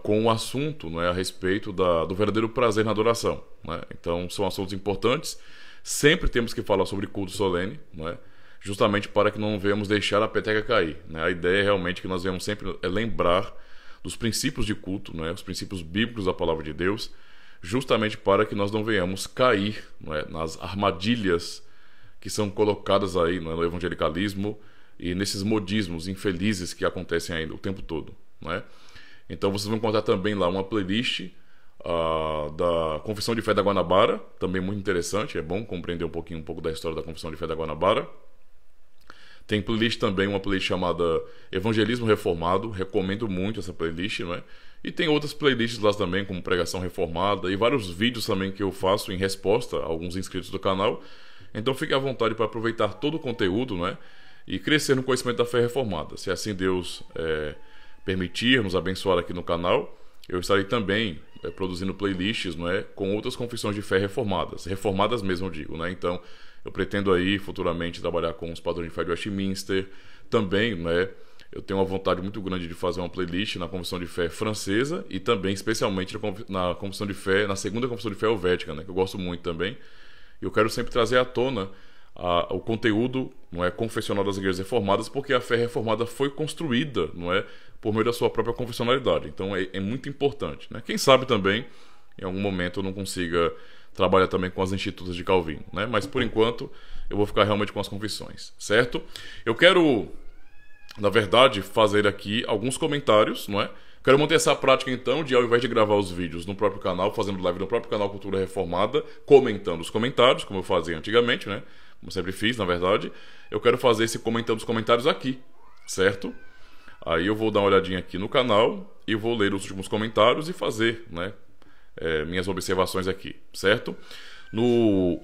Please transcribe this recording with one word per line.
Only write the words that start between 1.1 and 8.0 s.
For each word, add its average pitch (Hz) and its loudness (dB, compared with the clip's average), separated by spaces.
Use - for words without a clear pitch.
respeito 92 -2
da, 87 4
do 85 -2
verdadeiro 104 2
prazer 113 2
na 110 0
adoração, 107 2
né? 82 -6
Então, 87 -4
são 101 -2
assuntos 95 -4
importantes. 104 0
Sempre 151 6
temos 117 0
que 113 -4
falar 98 4
sobre 98 -4
culto 98 -6
solene, 95 0
não 80 -6